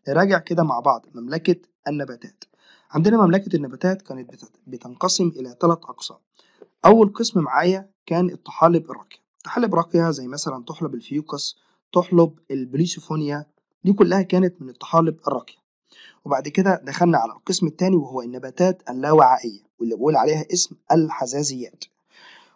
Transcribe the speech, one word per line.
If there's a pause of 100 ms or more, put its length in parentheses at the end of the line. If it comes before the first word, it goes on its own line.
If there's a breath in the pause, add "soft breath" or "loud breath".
نراجع
كده
مع
بعض
مملكة (320)
النباتات. (460 soft breath)
عندنا
مملكة
النباتات
كانت
بت-، (140)
بتنقسم
إلى
تلات
أقسام. (680 soft breath)
أول
قسم
معايا (160)
كان
الطحالب
الراقية. (260)
طحالب
راقية
زي
مثلًا
طحلب
الفيوكس، (360)
طحلب (120)
البليسوفونيا، (380)
دي
كلها
كانت
من
الطحالب (100)
الراقية. (680 soft breath)
وبعد
كده
دخلنا
على
القسم
التاني،
وهو
النباتات
اللاوعائية، (200)
واللي
بقول
عليها
اسم (160)
الحزازيات. (720 soft breath)